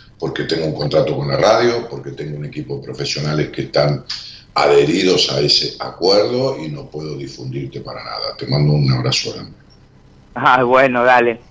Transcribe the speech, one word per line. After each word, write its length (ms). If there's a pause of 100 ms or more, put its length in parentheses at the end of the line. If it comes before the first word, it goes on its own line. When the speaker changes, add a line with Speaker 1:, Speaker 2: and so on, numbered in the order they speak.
(180)
Speaker 1:
porque 260
tengo 240
un 60
contrato 440
con 100
la 80
radio, 540
porque 220
tengo 260
un 80
equipo 320
de 60
profesionales 680
que 140
están 420 (480)
adheridos 800
a 80
ese 380
acuerdo 840
y 60
no 160
puedo 320
difundirte 640
para 240
nada. 320
Te 100
mando 240
un 180
abrazo 440
grande. 180 (840)
Speaker 2:
Ah, 300
bueno, 400
dale, 480